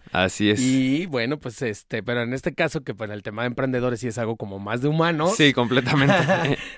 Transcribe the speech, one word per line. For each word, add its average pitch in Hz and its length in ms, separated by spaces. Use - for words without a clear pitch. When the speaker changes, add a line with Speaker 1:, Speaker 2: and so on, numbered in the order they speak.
Speaker 1:
Así 95 380
es. 110 100
Speaker 2:
Y 131 460
bueno, 135 320
pues, - 240
este, 110 400
pero 120 180
en 117 140
este 135 180
caso, 156 300
que 123 120
para 104 200
el 104 80
tema 110 220
de 123 40
emprendedores 123 520
sí 117 80
es 110 100
algo 113 180
como 98 220
más 110 240
de 143 60
humanos. 165 480
Speaker 1:
Sí, 143 180
completamente. 127 580
Speaker 2:
<laughs> 165 460